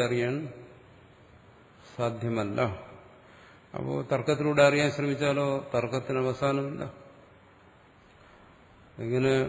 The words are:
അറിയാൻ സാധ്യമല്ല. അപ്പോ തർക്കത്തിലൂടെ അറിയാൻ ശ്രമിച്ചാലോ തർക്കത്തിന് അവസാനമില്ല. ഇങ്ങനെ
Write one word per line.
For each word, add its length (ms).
അറിയാൻ 280
സാധ്യമല്ല. 680
അപ്പോ 180
തർക്കത്തിലൂടെ 600
അറിയാൻ 280
ശ്രമിച്ചാലോ 540
തർക്കത്തിന് 480
അവസാനമില്ല. 600
ഇങ്ങനെ 300